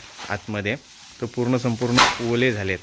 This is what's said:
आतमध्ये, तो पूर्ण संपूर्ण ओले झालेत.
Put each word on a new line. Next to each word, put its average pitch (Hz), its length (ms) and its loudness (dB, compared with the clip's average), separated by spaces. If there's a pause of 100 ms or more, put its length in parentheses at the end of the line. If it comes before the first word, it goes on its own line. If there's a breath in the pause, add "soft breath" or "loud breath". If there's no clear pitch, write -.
(300)
आतमध्ये, 104 460 -4 (460)
तो 123 40 -2
पूर्ण 123 320 0
संपूर्ण 120 760 2
ओले 120 220 4
झालेत. 95 300 -2